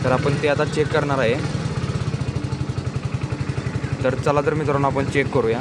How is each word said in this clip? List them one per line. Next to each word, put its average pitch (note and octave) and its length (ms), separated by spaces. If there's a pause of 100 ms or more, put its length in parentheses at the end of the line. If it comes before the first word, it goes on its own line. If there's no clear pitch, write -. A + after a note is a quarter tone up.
तर B2+ 80
आपण C#3 300
ते D3+ 60
आता C#3+ 180
चेक D3 220
करणार C#3+ 320
आहे. A#2+ 160 (2750)
तर B2+ 120
चला C#3+ 260
तर D3+ 120
मित्रांनो, C#3 340
आपण C3+ 180
चेक C3 220
करूया. A2+ 340